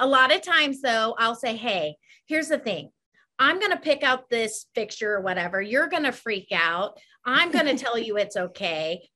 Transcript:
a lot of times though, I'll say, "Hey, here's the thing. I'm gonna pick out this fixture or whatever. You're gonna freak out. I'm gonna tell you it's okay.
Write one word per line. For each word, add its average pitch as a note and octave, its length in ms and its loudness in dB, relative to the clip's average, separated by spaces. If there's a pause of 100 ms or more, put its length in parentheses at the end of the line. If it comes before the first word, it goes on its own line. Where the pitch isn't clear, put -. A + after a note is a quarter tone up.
a B3+ 60 2
lot C4+ 280 6
of F#4 80 2
times D4+ 400 2
though, A3+ 340 2
I'll A3+ 200 0
say, A3+ 180 -4
"Hey, F#3+ 400 -2 (320)
here's B3+ 220 -2
the G#3+ 100 2
thing. F3 320 -6 (480)
I'm D4 220 4
gonna G4 180 0
pick C#4+ 240 0
out B3+ 280 2
this A3+ 440 -4
fixture G#3 400 -4
or G3 60 0
whatever. F#3 420 -2
You're C4 260 0
gonna D4 240 -2
freak G3+ 400 -8
out. E3+ 460 0 (260)
I'm D4+ 260 2
gonna D4+ 260 2
tell A#3+ 220 -2
you A3 180 -4
it's G3+ 200 -2
okay. E3+ 800 -4